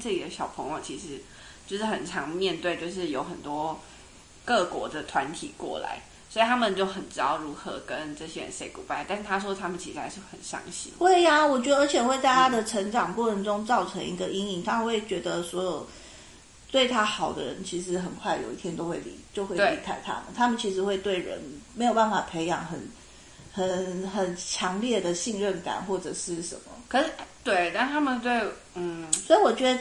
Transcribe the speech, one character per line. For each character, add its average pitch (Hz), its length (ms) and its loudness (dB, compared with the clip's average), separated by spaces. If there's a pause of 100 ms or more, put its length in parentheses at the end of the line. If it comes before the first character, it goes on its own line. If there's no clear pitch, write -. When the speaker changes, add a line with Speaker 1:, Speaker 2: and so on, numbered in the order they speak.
Speaker 1:
这 240 80 -4
里 185 100 0
的 147 80 -6
小 - 280 -6
朋 139 160 -6
友 156 100 -6
其 131 160 -8
实 139 240 -10 (460)
就 196 100 -4
是 214 60 -2
很 180 200 -2
常 147 240 -4
面 175 320 0
对， 170 160 0
就 165 140 -6
是 180 180 -4
有 139 140 -2
很 170 200 -8
多 151 360 -4 (680)
各 214 220 4
国 120 220 -6
的 147 140 -6
团 147 300 -2
体 - 240 -10
过 - 240 -6
来， - 200 -6 (300)
所 220 100 0
以 226 40 8
他 247 120 4
们 214 200 2
就 190 100 4
很 - 240 -6
知 - 80 -8
道 139 200 2
如 151 140 -8
何 - 320 -8
跟 151 300 -6
这 160 140 -10
些 160 140 -10
人 - 100 -10
say - 180 -10
goodbye， 156 380 -6
但 202 100 -2
是 208 60 -10
他 196 160 -2
说 196 120 -4
他 190 160 -4
们 180 80 -4
其 185 160 -10
实 151 60 -10
还 127 100 -6
是 - 120 -12 (100)
很 - 100 -16
伤 - 200 -8 (100)
心。 - 280 -12
Speaker 2:
会 359 240 8
呀， 302 220 8
我 277 140 4
觉 247 120 0
得， 277 80 8
而 285 100 6
且 285 120 4
会 262 200 4
在 262 120 6
他 262 160 8
的 226 140 2
成 208 300 -2
长 180 200 2
过 226 160 2
程 202 140 0
中 208 240 0
造 226 200 4
成 180 180 -6
一 180 100 -4
个 185 140 -2
阴 196 240 -2
影， 175 100 -2
他 226 160 0
会 226 280 0
觉 175 120 -2
得 170 240 -2
所 180 220 -4
有 165 200 -2 (840)
对 262 160 6
他 233 180 2
好 156 280 0
的 151 140 -4
人， 180 180 -6
其 180 180 -4
实 180 160 -2
很 180 160 -4
快 165 220 -2
有 - 160 -6
一 151 40 -6
天 170 200 -6
都 160 80 -4
会 170 140 -4
离， - 200 -10 (160)
就 202 100 -2
会 196 120 -4
离 196 280 4
开 165 220 -4
他 185 60 -4
们。 - 160 -6
Speaker 1:
对。 - 80 -14
Speaker 2:
他 240 100 6
们 233 100 2
其 214 160 -2
实 185 80 0
会 196 160 2
对 190 220 0
人 - 220 -6 (340)
没 233 100 0
有 240 80 6
办 220 160 6
法 190 120 2 (100)
培 165 160 -2
养 175 200 0
很、 151 220 -10 (640)
很、 185 580 -2
很 185 260 0
强 185 440 -2
烈 226 200 2
的 175 120 0
信 196 280 -2
任 185 220 0
感 113 240 -4
或 190 120 0
者 170 160 -6
是 170 260 -6
什 - 140 -8
么。 - 60 -12 (280)
Speaker 1:
可 254 120 4
是， 302 100 2 (320)
对， 175 320 2
但 240 140 2
他 294 120 0
们 262 200 2
对， 240 200 2 (340)
嗯。 165 380 -4
Speaker 2:
所 - 240 6
以 427 40 6
我 254 120 8
觉 247 120 2
得 254 160 6